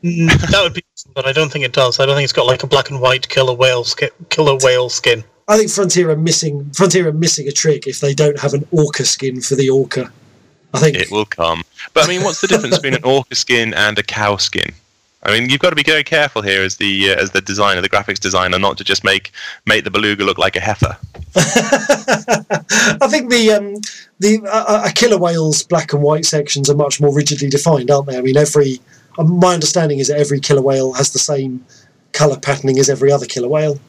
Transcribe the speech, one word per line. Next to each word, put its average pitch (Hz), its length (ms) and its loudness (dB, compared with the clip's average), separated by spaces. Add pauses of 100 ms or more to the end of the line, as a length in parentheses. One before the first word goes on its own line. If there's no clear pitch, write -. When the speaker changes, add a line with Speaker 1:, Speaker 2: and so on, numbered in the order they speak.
Speaker 1:
Mm, 170 260 2 (220)
that 196 120 4
would 170 100 -2
be 175 100 -10 (100)
awesome, - 220 -20
but 131 120 -4
I 135 40 0
don't 151 200 0
think 143 140 -4
it 123 80 -6
does. 131 260 2
I 139 60 4
don't 139 100 2
think 143 100 0
it's - 80 -4
got, 127 140 2
like, 127 160 2
a 143 40 -8
black 135 240 0
and 139 100 -8
white 127 280 0
killer 131 240 2
whale 123 300 2
ski-, - 260 -4 (200)
killer 147 320 2
whale 127 280 2
skin. 117 340 -2 (240)
Speaker 2:
I 214 100 4
think 214 140 2
Frontier 175 400 0
are 151 40 2
missing, 151 600 -2
Frontier 180 320 2
are 151 60 -2
missing 156 340 -2
a 139 40 -6
trick 143 360 0
if 131 140 -8
they 139 140 0
don't 147 240 2
have 139 160 -2
an 143 160 -4
Orca 147 340 0
skin 127 360 -4
for 135 140 -2
the 131 140 0
Orca. 131 420 0 (600)
I 143 60 -4
think 147 180 4
Speaker 3:
It 90 140 -2
will 104 140 0
come. 82 380 -2 (300)
But, 156 120 4
I - 20 -2
mean, 180 160 -2
what's 180 180 -4
the 196 60 -2
difference 190 300 0
between 135 180 -2
an - 80 -6
Orca 131 320 0
skin 117 400 0
and 104 240 0
a 107 40 -4
cow 104 340 -2
skin? - 360 -4 (500)
I - 80 -2
mean, 120 180 0
you've 135 120 2
got 180 100 2
to 160 40 -6
be 151 60 -2
very 151 220 2
careful 147 400 -2
here 98 180 0
as 95 160 -2
the, 98 320 0
uh, 95 60 2
as 95 160 -2
the 98 100 0
designer, 98 400 0
the 98 80 -2
graphics 101 300 -2
designer, 92 400 0
not 98 180 0
to - 60 -12
just 98 200 -2
make, 98 280 0 (340)
make 107 200 0
the 107 40 -4
beluga 104 340 -2
look 98 140 0
like 95 180 0
a 95 40 -2
heifer. - 360 -2 (400)
Speaker 2:
<laughs> - 0 -
I - 1700 0
think 254 200 -2
the, 226 220 4
um, 208 240 0 (440)
the, 208 260 4
uh, 220 220 -2
uh, 214 180 2
a 185 60 -2
killer 226 260 2
whale's 165 460 0
black 160 300 -2
and 143 80 0
white 156 240 2
sections 143 440 -2
are 143 60 4
much 143 260 0
more 143 120 4
rigidly 143 360 -2
defined, 143 420 0
aren't 139 160 2
they? 127 100 -6
I 123 40 -4
mean, 131 160 2
every, 147 420 2 (380)
uh, 165 60 0
my 180 300 4
understanding 151 460 0
is 131 80 0
that 147 120 0
every 143 200 0
killer 139 220 2
whale 131 320 0
has 135 180 -2
the - 80 -4
same 135 460 -4 (480)
colour 143 260 2
patterning 135 400 0
as 139 100 2
every 135 220 2
other 131 140 0
killer 120 240 -6
whale. 151 400 0